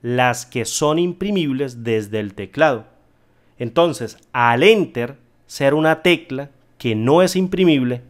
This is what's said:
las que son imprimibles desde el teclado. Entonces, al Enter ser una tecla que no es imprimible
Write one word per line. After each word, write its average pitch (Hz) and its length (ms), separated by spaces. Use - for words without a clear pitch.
las 123 440
que 117 200
son 156 340
imprimibles 160 840
desde 110 360
el 104 160
teclado. 123 500
Entonces, 123 600
al 120 300
Enter 160 560
ser 139 260
una 160 300
tecla 139 480
que 117 180
no 135 280
es 185 120
imprimible 165 760